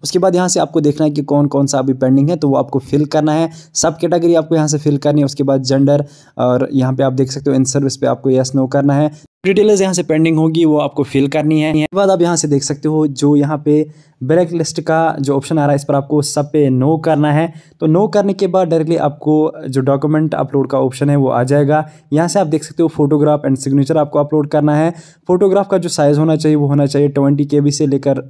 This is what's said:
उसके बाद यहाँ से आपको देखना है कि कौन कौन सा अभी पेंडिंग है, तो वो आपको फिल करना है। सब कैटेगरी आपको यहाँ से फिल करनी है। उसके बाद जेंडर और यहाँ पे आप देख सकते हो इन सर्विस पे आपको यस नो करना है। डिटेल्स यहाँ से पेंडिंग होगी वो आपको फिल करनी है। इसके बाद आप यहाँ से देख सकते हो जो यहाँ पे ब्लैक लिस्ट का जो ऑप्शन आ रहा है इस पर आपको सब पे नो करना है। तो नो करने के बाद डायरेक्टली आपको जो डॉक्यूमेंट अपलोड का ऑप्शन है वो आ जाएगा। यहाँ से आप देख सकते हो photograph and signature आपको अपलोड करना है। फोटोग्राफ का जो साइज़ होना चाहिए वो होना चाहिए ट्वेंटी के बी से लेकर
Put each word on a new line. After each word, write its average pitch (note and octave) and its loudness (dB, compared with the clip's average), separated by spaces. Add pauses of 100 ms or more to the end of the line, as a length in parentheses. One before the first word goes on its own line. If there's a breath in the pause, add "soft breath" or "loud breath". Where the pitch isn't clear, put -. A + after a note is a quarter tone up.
उसके - -2
बाद F3+ 0
यहाँ F3+ 0
से F3+ -2
आपको D#3 -2
देखना D3 0
है D3+ 0
कि D3 -4
कौन C#3+ 0
कौन C#3 0
सा C#3 -2
अभी C3 -2
पेंडिंग C3+ 2
है, F3 0
तो D#3 -2
वो C3+ 2
आपको C3+ -2
फिल D3 -2
करना D3+ 0
है। D#3+ 0 (240 loud breath)
सब D#3+ -2
कैटेगरी E3+ 0
आपको D#3+ 0
यहाँ D#3 2
से D3 -2
फिल D3 0
करनी D3 2
है। C#3+ 2
उसके C#3+ -4
बाद C#3 0
जेंडर C#3 2 (320 loud breath)
और B2+ 0
यहाँ C3 0
पे C3+ -2
आप C3 0
देख C3 -2
सकते C#3 -4
हो C3+ 2
इन C3 2
सर्विस C3+ -2
पे C3+ -2
आपको B2 -2
यस C3 0
नो C3 0
करना C#3 0
है। D3+ -2 (140)
डिटेल्स G3+ 2
यहाँ F#3+ 0
से F3+ -2
पेंडिंग D#3+ 2
होगी D#3+ 2
वो D3+ 2
आपको D3 -2
फिल C3+ -2
करनी D3+ 0
है। D#3 -2
इसके D#3 -2
बाद G3 2
आप F#3+ 2
यहाँ E3+ 0
से D#3+ -4
देख C#3 0
सकते D3 -6
हो D#3 0
जो C#3+ 0
यहाँ C#3+ 0
पे D3+ 2 (340 loud breath)
ब्लैक E3 0
लिस्ट E3 -4
का D#3+ 0
जो C#3 -2
ऑप्शन D#3 -2
आ - 0
रहा C#3+ 0
है D3 2
इस C#3+ -4
पर C#3+ -2
आपको C#3 -2
सब D3 -4
पे D3 0
नो C3 2
करना D3+ 0
है। D#3+ 0 (260 loud breath)
तो E3 -4
नो E3+ 2
करने G3 0
के F#3+ -2
बाद F#3 0
डायरेक्टली D#3+ 0
आपको D3+ 0 (160)
जो C3+ -2
डॉक्यूमेंट D3+ 0
अपलोड C#3 -2
का C3+ 0
ऑप्शन C3+ -2
है C#3+ 2
वो C3+ 2
आ A#2+ 0
जाएगा। D3 0 (240 loud breath)
यहाँ D#3+ 2
से G3+ 0
आप F#3 0
देख D3 -2
सकते - -4
हो D#3+ 2
photograph D3+ 0
and C3+ -2
signature C#3 0
आपको D3 0
अपलोड D3 -2
करना D3 0
है। D#3+ 0 (340 loud breath)
फोटोग्राफ F#3+ 2
का G3 0
जो F3 -4
साइज़ D3 2
होना D#3 2
चाहिए D#3 0
वो C#3+ 0
होना C#3+ 2
चाहिए C#3+ 0
ट्वेंटी C#3+ 0
के D3 0
बी C#3+ 2
से C#3+ -2
लेकर C3+ -2